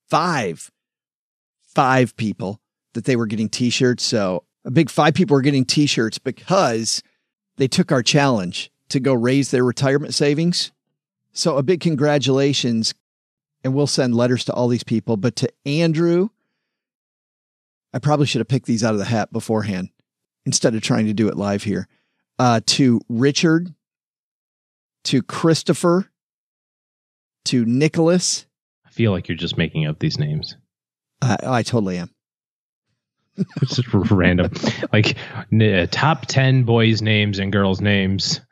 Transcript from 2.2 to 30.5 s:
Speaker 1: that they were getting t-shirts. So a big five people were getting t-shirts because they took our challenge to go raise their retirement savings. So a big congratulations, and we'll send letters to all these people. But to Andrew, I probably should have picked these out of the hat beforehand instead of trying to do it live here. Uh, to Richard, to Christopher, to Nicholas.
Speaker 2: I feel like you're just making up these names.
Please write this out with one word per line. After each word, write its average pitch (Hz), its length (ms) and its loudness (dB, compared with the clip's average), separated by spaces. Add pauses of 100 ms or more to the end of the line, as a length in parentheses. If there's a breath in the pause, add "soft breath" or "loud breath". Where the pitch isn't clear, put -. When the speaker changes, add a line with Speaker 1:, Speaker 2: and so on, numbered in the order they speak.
Speaker 1:
that 117 100 -8
they 131 120 0
were 117 100 -2
getting 110 220 -4
t-shirts. 123 560 0
So 95 400 -2 (200)
a - 60 -10
big 139 180 2
five 147 260 2
people 170 200 2
were 139 80 4
getting 135 220 2
t-shirts 127 540 0
because 120 840 -2 (540)
they 135 120 0
took 180 220 0
our 135 120 2
challenge 117 680 0 (200)
to 143 100 0
go 135 120 0
raise 127 380 2
their 123 140 2
retirement 135 500 0
savings. 151 560 0 (640)
So 156 260 -2
a 143 60 0
big 180 160 0
congratulations, 139 1120 0 (680)
and 131 100 -2
we'll 143 140 2
send 123 260 0
letters 123 320 2
to - 80 -4
all 123 140 0
these 120 160 -2
people. 113 320 -2
But 107 200 -2
to - 160 -4 (140)
Andrew, 170 600 0 (1600)
I 135 60 -4
probably 147 280 2
should 120 140 -2
have 110 80 -2
picked 131 180 -2
these 113 180 0
out 110 80 2
of 107 60 0
the 98 60 -2
hat 104 280 -2
beforehand 107 580 -4 (540)
instead 131 300 0
of 110 80 -4
trying 117 240 0
to 107 80 0
do 104 140 2
it - 80 -4
live 101 280 -2
here. 95 240 -4 (500)
Uh, 120 280 2
to 123 420 2
Richard, 160 640 0 (1300)
to 131 180 0
Christopher, 170 880 0 (1400)
to 123 180 2
Nicholas. 156 840 0 (400)
Speaker 2:
I - 40 -20
feel 113 220 0
like 85 160 -4
you're 85 80 -6
just 82 200 -6
making 80 300 -2
up 76 120 -6
these - 200 -4
names. 76 380 -6 (680)